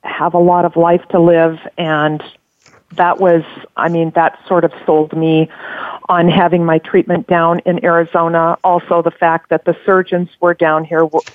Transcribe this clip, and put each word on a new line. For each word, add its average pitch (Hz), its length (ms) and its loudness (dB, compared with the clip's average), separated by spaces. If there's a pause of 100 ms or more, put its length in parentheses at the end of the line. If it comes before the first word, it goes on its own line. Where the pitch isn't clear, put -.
have - 320 -6
a 175 40 2
lot 175 260 4
of 170 120 -2
life 170 340 2
to 185 100 0
live, 165 380 2 (200)
and 151 440 -2 (720)
that 175 220 0
was, 170 240 4 (340)
I - 120 -2
mean, 165 260 -2
that 165 320 0
sort 175 180 0
of 160 80 0 (120)
sold 156 320 0
me 160 320 2 (600)
on 175 200 2
having 175 360 2
my 160 140 0
treatment 175 480 -2
down 170 340 0
in 175 240 -4
Arizona. 170 800 0
Also, 175 380 0
the 170 80 0
fact 165 400 -2
that 156 140 -2
the 170 120 -2 (100)
surgeons 185 420 0 (120)
were 175 140 2
down 160 300 0
here, 160 160 -4
w- 160 240 0 (100)